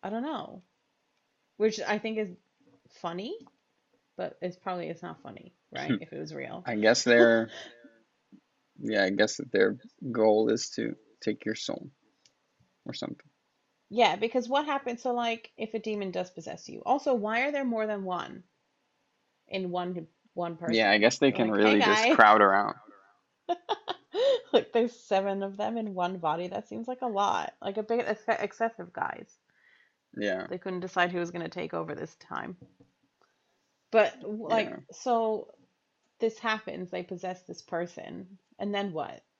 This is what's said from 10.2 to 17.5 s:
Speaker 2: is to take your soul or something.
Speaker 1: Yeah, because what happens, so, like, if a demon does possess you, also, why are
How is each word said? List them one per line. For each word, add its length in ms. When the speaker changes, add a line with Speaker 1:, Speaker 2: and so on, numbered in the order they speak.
Speaker 2:
is 200
to 240
take 240
your 100
soul 360
or 80
something. 340
Speaker 1:
Yeah, 260
because 320
what 180
happens, 360
so, 100
like, 440
if 180
a 40
demon 320
does 200
possess 380
you, 180
also, 280
why 280
are 100